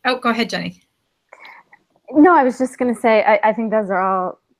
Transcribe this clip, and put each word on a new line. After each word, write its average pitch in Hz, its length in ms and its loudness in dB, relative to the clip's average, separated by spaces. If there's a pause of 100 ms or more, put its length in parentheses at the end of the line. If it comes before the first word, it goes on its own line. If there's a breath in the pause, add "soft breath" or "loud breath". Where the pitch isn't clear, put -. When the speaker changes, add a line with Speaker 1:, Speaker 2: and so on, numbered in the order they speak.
Speaker 1:
oh, 254 120 -2
go 247 120 -4
ahead, 226 200 -4
Jenny. 180 320 -10 (1300 loud breath)
Speaker 2:
No, 302 220 6
I 294 100 4
was 247 140 -2
just 262 200 -6
gonna 247 180 -4
say, 220 280 2
I, 214 260 2
I 214 40 0
think 220 180 -6
those 214 180 -2
are 190 120 -2
all 190 380 -4 (200)